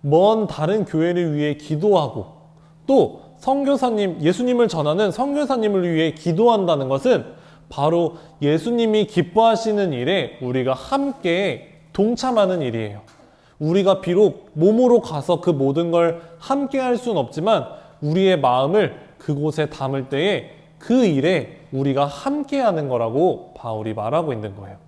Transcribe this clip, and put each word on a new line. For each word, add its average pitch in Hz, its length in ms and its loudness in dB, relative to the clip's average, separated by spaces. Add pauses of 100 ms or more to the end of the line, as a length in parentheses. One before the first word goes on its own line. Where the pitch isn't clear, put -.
먼 190 480 4
다른 185 360 -2
교회를 170 520 0
위해 147 180 -2
기도하고 151 720 0 (600)
또 254 340 2 (180)
선교사님, 247 840 -2
예수님을 240 440 2
전하는 170 460 0
선교사님을 233 800 -2
위해 156 180 2
기도한다는 170 760 2
것은 139 360 2 (440)
바로 160 480 0 (260)
예수님이 214 640 2
기뻐하시는 214 840 2
일에 131 480 -2
우리가 127 320 -2
함께 190 1000 -4 (180)
동참하는 208 680 0
일이에요. 110 400 -6 (560)
우리가 185 420 2
비록 185 520 0
몸으로 226 480 4
가서 156 400 -4
그 175 100 0
모든 143 400 0
걸 170 300 2 (180)
함께 277 400 -4
할 254 180 0
수는 226 220 -4
없지만 156 480 -2 (360)
우리의 180 360 2
마음을 139 640 0 (180)
그곳에 147 520 -2
담을 135 380 -6
때에 160 420 -2 (280)
그 240 280 2
일에 147 540 0 (120)
우리가 139 320 0
함께 277 560 -4
하는 165 280 0
거라고 127 680 -2
바울이 110 380 -8
말하고 135 380 -4
있는 104 240 -8
거예요. 98 200 -18 (120)